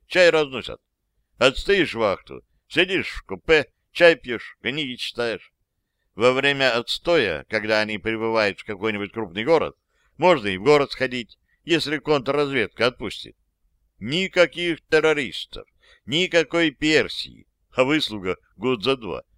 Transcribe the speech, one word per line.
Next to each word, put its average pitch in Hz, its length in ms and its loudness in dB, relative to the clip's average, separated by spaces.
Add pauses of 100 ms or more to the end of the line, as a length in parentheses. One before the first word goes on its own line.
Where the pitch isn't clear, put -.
чай 175 240 6
разносят. 135 500 -4 (560)
Отстоишь 139 560 2
вахту, 98 480 -2 (260)
сидишь 180 420 -2
в - 140 -12
купе, 135 440 0 (240)
чай 170 240 6
пьешь, - 460 -10
книги 131 340 -6
читаешь. 117 560 -6 (640)
Во 117 160 4
время 135 460 2
отстоя, 117 720 -2
когда 107 320 0
они 107 160 -4
прибывают 110 640 -2
в - 60 -20
какой-нибудь 101 460 -6
крупный 104 320 -8
город, 117 320 0 (420)
можно 147 300 2
и 95 100 -2
в 95 60 -8
город 139 280 4
сходить, 123 460 -6 (260)
если 151 340 -2
контрразведка 139 920 0
отпустит. - 480 -8 (640)
Никаких 170 880 0
террористов, 151 800 0 (380)
никакой 165 640 0
Персии, 127 760 -2 (240)
а - 120 0
выслуга 107 540 -2 (200)
год 117 260 -4
за 131 120 0
два, 90 280 -10 (140)